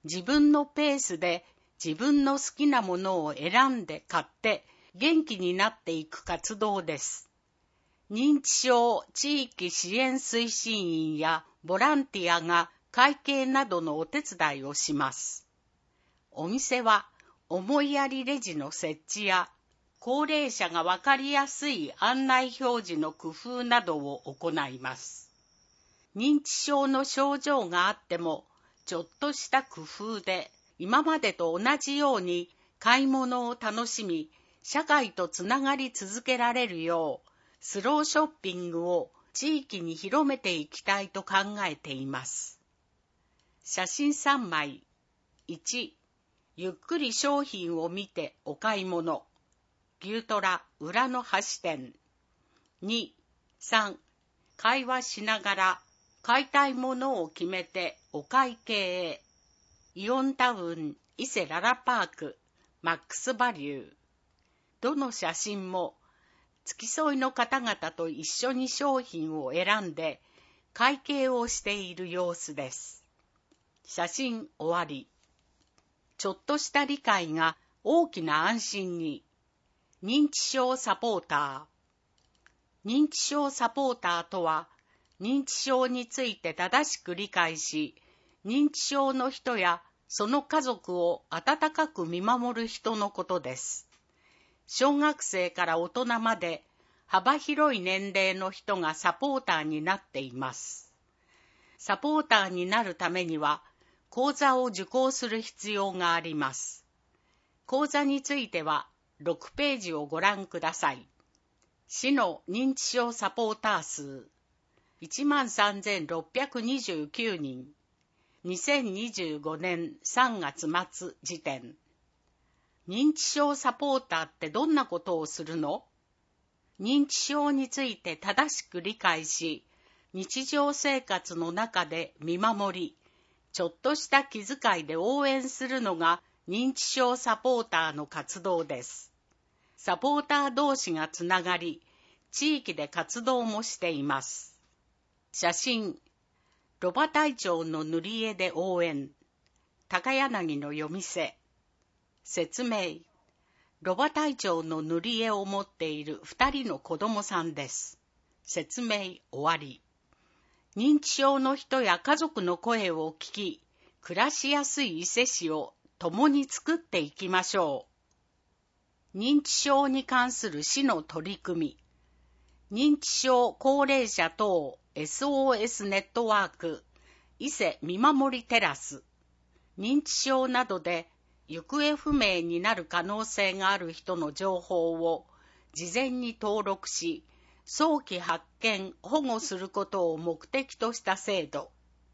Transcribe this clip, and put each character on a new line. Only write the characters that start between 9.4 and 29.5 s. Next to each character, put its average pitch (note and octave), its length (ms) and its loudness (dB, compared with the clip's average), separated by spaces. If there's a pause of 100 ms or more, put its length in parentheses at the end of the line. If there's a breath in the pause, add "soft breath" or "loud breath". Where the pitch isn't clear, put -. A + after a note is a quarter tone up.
域 F3+ 260 -6
支 F3+ 260 -2
援 C4 180 2
推 A#3 340 -2
進 A3 400 -2
員 D#3+ 300 0
や D#3+ 260 0 (200)
ボ F3+ 140 0
ラ C#4+ 160 6
ン C#4 120 2
テ G3 140 -8
ィ F3 120 2
ア E3+ 80 4
が E3+ 300 2 (200 soft breath)
会 C#4+ 260 6
計 C#4 280 0
な C4 220 2
ど F3+ 160 0
の D#3 160 -2
お D#3+ 80 -2
手 D4 160 -2
伝 D#3 380 -2
い C3+ 40 -8
を C#3 80 -6
し - 220 -2
ま C#3+ 180 0
す。 - 340 -10 (840)
お D#3 180 -6
店 B3+ 320 -2
は G#3+ 260 4 (440 soft breath)
思 G3 320 2
い C#4+ 100 0
や C#4 140 2
り C4 180 -4
レ C4+ 160 -2
ジ F3+ 160 -8
の C#3+ 140 -4
設 D#3 380 -6
置 G#3 180 -4
や、 F#3 240 2 (500)
高 C#4+ 260 0
齢 D4 240 0
者 F#3 200 -2
が E3 140 0
わ F3+ 160 2
か C#4 160 4
り C4+ 160 -4
や C#4 160 2
す C#4+ 200 -6
い F3+ 300 -4
案 C4 280 2
内 B3+ 240 4 (100)
表 A#3+ 260 0
示 E3+ 140 -2
の D#3 120 -2
工 - 180 -12
夫 B3 340 -8
な A#3+ 180 4
ど E3+ 160 -2
を C#3+ 260 -6
行 C#3 280 -6
い C#3 260 -4
ま C3 180 -6
す。 - 340 -16 (840 soft breath)
認 C#4+ 240 4
知 - 100 -6
症 C#4 380 2
の C4+ 160 2
症 C#4 340 0
状 C#4 300 2
が F3 200 4
あ - 20 4
っ - 80 -4 (100)
て F3 80 0
も、 E3+ 300 -4 (400 soft breath)
ち - 100 -6
ょ E3+ 60 -4
っ E3+ 40 -18 (140)
と C#4+ 140 0
し - 160 -10